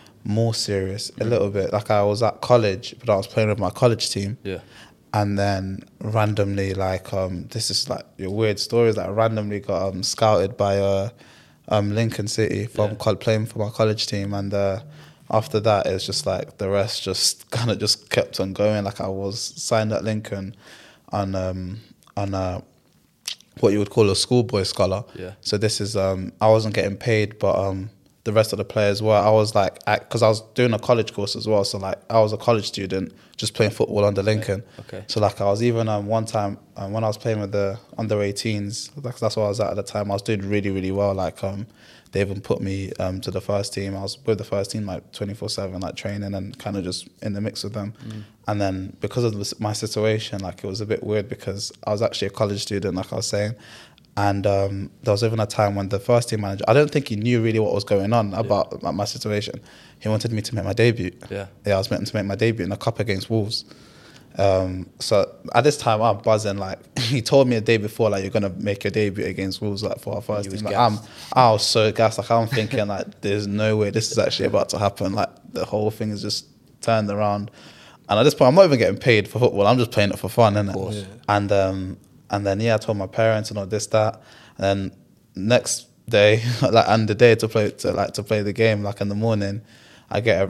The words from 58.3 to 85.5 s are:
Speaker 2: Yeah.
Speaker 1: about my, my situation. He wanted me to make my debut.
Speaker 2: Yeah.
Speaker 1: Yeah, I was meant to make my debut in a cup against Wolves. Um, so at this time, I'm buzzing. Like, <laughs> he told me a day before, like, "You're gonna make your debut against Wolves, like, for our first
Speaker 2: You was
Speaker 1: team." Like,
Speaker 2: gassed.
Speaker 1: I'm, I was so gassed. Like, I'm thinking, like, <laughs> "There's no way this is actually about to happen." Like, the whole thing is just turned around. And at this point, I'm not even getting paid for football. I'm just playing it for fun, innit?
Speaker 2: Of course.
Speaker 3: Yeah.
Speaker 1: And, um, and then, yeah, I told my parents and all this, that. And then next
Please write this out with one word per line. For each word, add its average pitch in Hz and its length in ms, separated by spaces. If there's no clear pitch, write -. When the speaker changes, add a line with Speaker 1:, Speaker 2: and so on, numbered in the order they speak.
Speaker 2:
Yeah. 95 100
Speaker 1:
about 101 420
my, 82 80
my 92 140
situation. 104 560
He - 100
wanted 113 240
me 110 80
to 104 140
make 101 100
my 95 80
debut. 110 380
Speaker 2:
Yeah. 101 160
Speaker 1:
Yeah, 101 80
I 95 40
was 98 120
meant 101 160
to 104 100
make 104 80
my 101 100
debut 110 300
in 92 80
a 104 60
cup - 200
against 101 300
Wolves. 110 380
Um, 92 500
so - 300
at 120 100
this 147 120
time, 110 260
I'm 107 160
buzzing. 104 400
Like, 95 200
<laughs> - 100
he 120 240
told 139 260
me 123 80
a 110 40
day 113 180
before, 107 320
like, 98 120
"You're 95 80
gonna 104 280
make 101 260
your 104 60
debut 104 340
against 95 380
Wolves, 104 200
like, 98 180
for 101 140
our 92 80
first 104 240
Speaker 2:
You 95 60
was 101 80
Speaker 1:
team." 107 60
Like, 101 100
Speaker 2:
gassed. 110 260
Speaker 1:
I'm, 131 140
I 110 40
was 107 140
so 110 260
gassed. 110 260
Like, 104 120
I'm 113 160
thinking, 110 400
like, 101 340
<laughs> - 20
"There's 104 240
no 107 300
way 104 140
this 113 220
is 113 60
actually - 280
about - 240
to - 80
happen." 98 360
Like, 104 160
the 92 120
whole 107 260
thing 107 200
is 104 120
just 104 240
turned 110 280
around. 104 400
And 101 100
at 113 40
this 139 120
point, 131 140
I'm 131 60
not 196 120
even 139 120
getting 98 200
paid 107 300
for - 100
football. 101 280
I'm 120 120
just 117 120
playing 101 200
it - 80
for - 100
fun, 113 260
innit? 104 140
Speaker 2:
Of 95 60
course. 95 220
Speaker 3:
Yeah. 101 80
Speaker 1:
And, 104 240
um, 95 440
and 101 160
then, 98 140
yeah, 113 140
I 110 40
told 110 200
my 95 100
parents 110 420
and 104 80
all 98 80
this, 101 220
that. 107 320
And 92 60
then 98 280
next 110 520